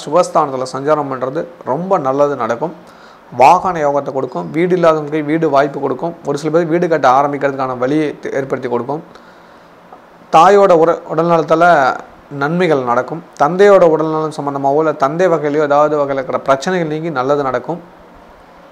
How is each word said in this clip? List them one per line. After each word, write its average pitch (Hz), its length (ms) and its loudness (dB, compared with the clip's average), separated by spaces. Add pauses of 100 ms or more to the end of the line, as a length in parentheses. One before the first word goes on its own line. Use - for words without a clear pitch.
சுகஸ்தானத்துல 151 680 0
சஞ்சாரம் 143 380 -2
பண்றது 135 340 -6 (200)
ரொம்ப 175 320 -2
நல்லது 139 380 0
நடக்கும். 123 380 -4 (640)
வாகன 165 520 4
யோகத்தை 139 220 -2
கொடுக்கும், 139 400 -6
வீடு 175 240 0
இல்லாதவங்களுக்கு 156 480 0
வீடு 160 260 0
வாய்ப்பு 143 300 0
கொடுக்கும், 139 360 -4 (100)
ஒரு 143 120 -4
சில 156 200 -2
பேர் 175 100 0
வீடு 175 200 0
கட்ட 151 220 2
ஆரம்பிக்கிறதுக்கான 135 680 0
வழியை 147 440 -2
தே-, - 120 -10
ஏற்படுத்தி 131 360 -6
கொடுக்கும். 123 340 -4 (1300)
தாயோட 185 460 6
உர-, 165 240 2 (160)
உடல்நலத்துல 165 800 2 (360)
நன்மைகள் 151 520 0
நடக்கும். 123 400 -2 (200)
தந்தையோட 185 400 6
உடல்நலம் 156 480 0 (100)
சம்பந்தமாவோ 139 360 -2
இல்ல 156 140 0
தந்தை 151 360 0
வகையிலையோ 151 340 0
ஏதாவது 151 360 2
வகையில 139 160 -2
இருக்கிற 127 260 -4
பிரச்சனைகள் 165 480 -2
நீங்கி 156 220 -6
நல்லது 143 340 -2
நடக்கும். 127 360 -6 (920)